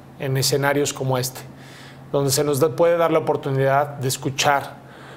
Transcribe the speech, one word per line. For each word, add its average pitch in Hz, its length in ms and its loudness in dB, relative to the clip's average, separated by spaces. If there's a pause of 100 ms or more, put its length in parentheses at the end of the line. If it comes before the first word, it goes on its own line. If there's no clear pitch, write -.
(180)
en 135 200 -2
escenarios 143 560 0
como 131 240 -2
este, 127 240 -6 (680)
donde 139 180 0
se 147 140 2
nos 147 160 0
da, 160 100 4
puede 170 260 4
dar 165 160 2
la 160 60 4
oportunidad 139 680 2
de 135 200 -6
escuchar 139 720 0 (380)